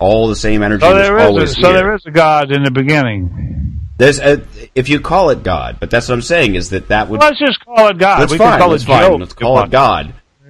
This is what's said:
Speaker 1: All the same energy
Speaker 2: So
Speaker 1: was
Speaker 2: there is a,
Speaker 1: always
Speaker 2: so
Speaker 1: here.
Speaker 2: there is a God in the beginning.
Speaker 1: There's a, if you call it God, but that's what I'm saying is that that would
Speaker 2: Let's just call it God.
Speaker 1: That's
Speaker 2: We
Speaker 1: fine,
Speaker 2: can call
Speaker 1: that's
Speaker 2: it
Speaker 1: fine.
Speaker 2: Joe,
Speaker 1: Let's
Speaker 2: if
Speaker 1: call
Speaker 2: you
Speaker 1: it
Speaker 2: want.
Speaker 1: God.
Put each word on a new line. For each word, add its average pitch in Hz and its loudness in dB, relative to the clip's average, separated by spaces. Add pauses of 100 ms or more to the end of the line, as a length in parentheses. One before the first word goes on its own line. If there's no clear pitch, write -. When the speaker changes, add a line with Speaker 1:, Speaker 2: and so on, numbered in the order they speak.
Speaker 1:
All 107 2
the 110 -4
same 107 0
energy 104 -2
Speaker 2:
So 175 4
Speaker 1:
was 196 2
Speaker 2:
there 202 0
is 226 2
a, 214 4
Speaker 1:
always 156 0
Speaker 2:
so 185 2
Speaker 1:
here. 180 4
Speaker 2:
there 190 0
is 202 -12
a 160 -14
God 151 2
in 139 0
the 135 0
beginning. 127 -4 (180)
Speaker 1:
There's 135 2
a, 143 0 (320)
if 127 -2
you 147 0
call 170 0
it 113 -4
God, 65 -6
but - -10
that's 117 -2
what 127 -2
I'm 120 -6
saying 131 0
is 87 -6
that 95 -6
that 107 0
would 107 -4
Speaker 2:
Let's 302 2
just 277 -4
call 226 2
it 190 -2
God. 185 2
Speaker 1:
That's 147 0
Speaker 2:
We 160 -2
Speaker 1:
fine, 226 4
Speaker 2:
can 180 2
call 180 4
Speaker 1:
that's 147 0
Speaker 2:
it 113 -10
Speaker 1:
fine. 131 4
Speaker 2:
Joe, 156 2
Speaker 1:
Let's 90 -12
Speaker 2:
if - -20
Speaker 1:
call 117 0
Speaker 2:
you 127 2
Speaker 1:
it - 4
Speaker 2:
want. 101 -4
Speaker 1:
God. 104 0 (360)